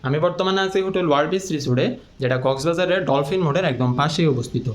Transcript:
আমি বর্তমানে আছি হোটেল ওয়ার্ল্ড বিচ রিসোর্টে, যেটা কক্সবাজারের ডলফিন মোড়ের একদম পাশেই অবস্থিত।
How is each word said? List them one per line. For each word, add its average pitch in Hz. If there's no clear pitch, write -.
আমি 139
বর্তমানে 185
আছি 190
হোটেল 185
ওয়ার্ল্ড 147
বিচ 190
রিসোর্টে, 131
যেটা 127
কক্সবাজারের 170
ডলফিন 147
মোড়ের 160
একদম 123
পাশেই 156
অবস্থিত। 120